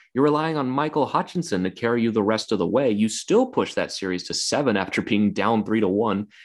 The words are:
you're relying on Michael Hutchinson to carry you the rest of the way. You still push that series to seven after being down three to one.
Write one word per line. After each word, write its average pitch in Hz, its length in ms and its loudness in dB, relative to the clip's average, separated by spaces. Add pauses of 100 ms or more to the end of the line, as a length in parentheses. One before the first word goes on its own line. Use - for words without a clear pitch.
(120)
you're 127 120 0
relying 151 340 2
on 131 100 -2
Michael 135 380 0
Hutchinson 156 580 -2
to 95 60 -2
carry 117 320 0
you 113 80 2
the 107 120 2
rest 107 300 0
of 101 60 2
the 90 80 0
way. 127 240 2
You 107 180 2
still 226 380 2
push 104 280 -2
that 87 180 -4
series 92 320 -4
to 87 100 -8
seven 120 420 0
after 95 240 -2
being 104 320 2
down 107 320 2
three 110 160 0
to 101 80 2
one. 101 380 0 (180)